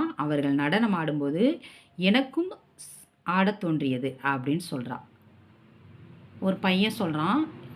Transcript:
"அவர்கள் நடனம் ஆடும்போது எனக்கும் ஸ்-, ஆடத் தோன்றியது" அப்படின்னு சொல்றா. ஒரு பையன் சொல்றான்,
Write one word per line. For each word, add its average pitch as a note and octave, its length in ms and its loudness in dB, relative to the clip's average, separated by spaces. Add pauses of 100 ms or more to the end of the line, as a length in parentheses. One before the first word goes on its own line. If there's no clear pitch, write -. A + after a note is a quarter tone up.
(160)
"அவர்கள் C#3+ 380 0
நடனம் F#3 380 2
ஆடும்போது D#3 680 0 (340)
எனக்கும் B3+ 540 2 (260)
ஸ்-, - 300 -20 (160)
ஆடத் F#3+ 380 2
தோன்றியது" C3+ 640 -2
அப்படின்னு C#3 380 0 (100)
சொல்றா. B2+ 300 -8 (1400)
ஒரு F#3+ 160 2
பையன் G3 420 2
சொல்றான், F3 420 0 (360)